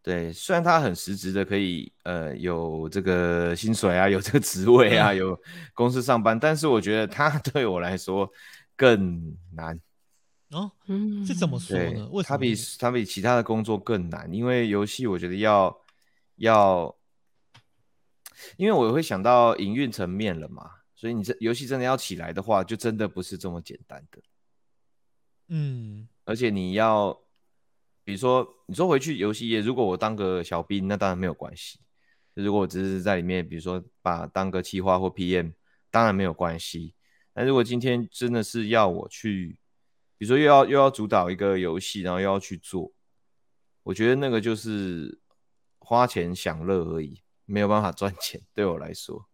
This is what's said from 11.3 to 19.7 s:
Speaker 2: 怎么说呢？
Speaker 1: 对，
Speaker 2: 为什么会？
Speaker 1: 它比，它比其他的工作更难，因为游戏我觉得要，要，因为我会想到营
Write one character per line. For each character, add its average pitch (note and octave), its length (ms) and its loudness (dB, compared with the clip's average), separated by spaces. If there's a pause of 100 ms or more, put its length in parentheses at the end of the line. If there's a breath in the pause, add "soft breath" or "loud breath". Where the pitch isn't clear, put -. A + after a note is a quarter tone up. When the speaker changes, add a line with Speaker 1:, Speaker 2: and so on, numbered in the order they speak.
Speaker 2:
怎 F3 140 0
么 B2 120 -4
说 G2 160 -6
呢？ F2 140 0
Speaker 1:
对， - 20 -
Speaker 2:
为 - 20 -6
什 - 80 -6
么 G#2 80 -12
会？ G3 120 -4
Speaker 1:
它 C#3 160 -2
比， B2 160 0 (240)
它 B2 120 0
比 B2 140 0
其 F#2+ 160 -8
他 B2 160 2
的 A#2 60 2
工 A2 200 -2
作 G#2 160 -2
更 G2 300 -2
难， E2 240 -10
因 A2 120 -4
为 B2 240 0
游 G2+ 180 0
戏 B2+ 200 -6
我 F#2 120 -2
觉 F2+ 100 -6
得 F2+ 80 -6
要， G2+ 400 4 (600)
要， G2+ 600 4 (1600 loud breath)
因 F#3+ 100 0
为 A3 60 4
我 A#2+ 200 4
会 D#3 100 2
想 G2 200 -4
到 A#2+ 360 6
营 G2+ 160 -4